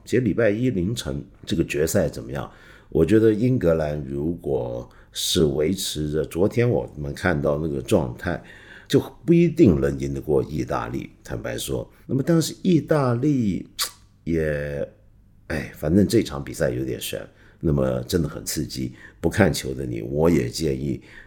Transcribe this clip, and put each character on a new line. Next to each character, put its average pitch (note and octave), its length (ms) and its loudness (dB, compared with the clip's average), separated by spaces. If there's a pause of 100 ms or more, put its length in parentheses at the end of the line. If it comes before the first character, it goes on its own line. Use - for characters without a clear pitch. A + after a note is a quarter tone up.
其 - 120 -2
实 B2+ 60 2
礼 G#2+ 100 2
拜 A2+ 180 2
一 A#2+ 200 0
凌 G#2 240 -2
晨 C#2+ 300 -6 (200)
这 - 120 -4
个 E2 80 2
决 D2 200 0
赛 D#2+ 240 2
怎 - 140 -10
么 A#1 80 -12
样？ C2 180 -8 (400)
我 D#2+ 160 4
觉 F#2+ 140 6
得 A2 140 6
英 B2 260 2
格 E2+ 160 4
兰 D2+ 340 -2
如 C#2+ 260 -2
果 B1 540 -4 (240)
是 - 320 2
维 D2+ 280 2
持 D2+ 380 -6
着 D2+ 140 -2
昨 F2+ 240 0
天 - 200 2
我 A#1+ 280 0
们 C#2+ 180 -8
看 E2+ 260 0
到 D2 180 0
那 D#2+ 100 -2
个 C#2 140 -4
状 B1+ 340 0
态， - 260 -6 (460)
就 C#3 120 4 (240)
不 E3+ 80 4
一 E3+ 160 6
定 G2 320 4
能 C#2 180 0
赢 C#2 140 -4
得 C2+ 80 -6
过 C#2 220 2
意 C2 220 -4
大 A#1+ 240 -4
利， B1+ 220 -8 (120)
坦 - 180 -8
白 A#2+ 160 -8
说。 A#2 320 -6 (180)
那 - 80 -6
么 C3+ 100 0
但 E3 160 4
是 D#3+ 220 -2
意 F3 180 4
大 C#3 340 0
利 A#2+ 520 0 (580)
也， D2 640 -2 (600)
哎， C#2 280 -6
反 D#2 180 0
正 G2 120 6
这 G#2+ 160 4
场 C#2+ 200 -6
比 C2 100 -12
赛 C#2 180 0
有 B1+ 140 -4
点 A#1+ 160 -6
悬， - 200 -8 (400)
那 E2 120 2
么 C2 340 0
真 F2 160 0
的 C#2+ 60 -2
很 A#1 160 -12
刺 - 200 -4
激。 B1+ 280 -8 (280)
不 E2+ 80 0
看 E2+ 240 4
球 C2 220 -6
的 C2 100 -8
你， A#1 180 -6
我 D2 280 2
也 C2+ 180 2
建 C#2 300 -4
议 C2 220 -4 (260)